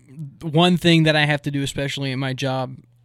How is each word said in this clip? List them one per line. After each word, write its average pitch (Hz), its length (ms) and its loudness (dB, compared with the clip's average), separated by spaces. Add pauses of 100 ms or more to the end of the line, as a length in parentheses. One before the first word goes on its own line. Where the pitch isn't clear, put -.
(400)
One 170 380 2
thing 165 240 4
that 156 140 4
I 147 100 2
have 147 160 0
to 147 80 -6
do, 139 120 -4
especially 139 480 -6
in 127 80 -6
my 135 140 -4
job, 131 440 -6 (280)